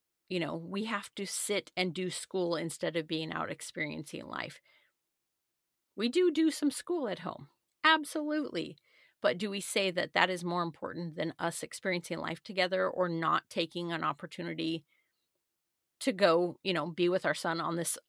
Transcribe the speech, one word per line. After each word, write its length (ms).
you 120
know, 160
we 280
have 320
to 100
sit 500
and 160
do 180
school 460
instead 400
of 120
being 240
out 180
experiencing 720
life. 360
We 120
do 220
do 220
some 180
school 380
at 100
home. 300
Absolutely. 920
But 160
do 140
we 100
say 300
that 240
that 160
is 140
more 180
important 540
than 220
us 240
experiencing 560
life 240
together 460
or 200
not 420
taking 420
an 120
opportunity 800
to 120
go, 520
you 80
know, 140
be 240
with 160
our 80
son 260
on 160
this, 220